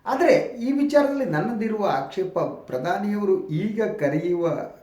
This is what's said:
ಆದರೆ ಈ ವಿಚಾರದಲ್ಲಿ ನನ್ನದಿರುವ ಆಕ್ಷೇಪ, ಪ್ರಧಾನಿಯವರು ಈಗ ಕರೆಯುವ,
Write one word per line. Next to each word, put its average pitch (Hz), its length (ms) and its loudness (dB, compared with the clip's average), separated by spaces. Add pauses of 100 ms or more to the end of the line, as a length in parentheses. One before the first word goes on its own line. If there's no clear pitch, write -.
ಆದರೆ 262 520 4
ಈ 247 140 -2
ವಿಚಾರದಲ್ಲಿ 285 520 2
ನನ್ನದಿರುವ 208 640 -2
ಆಕ್ಷೇಪ, 160 520 -2
ಪ್ರಧಾನಿಯವರು 190 1080 -2
ಈಗ 208 340 -2
ಕರೆಯುವ, 165 880 -2 (120)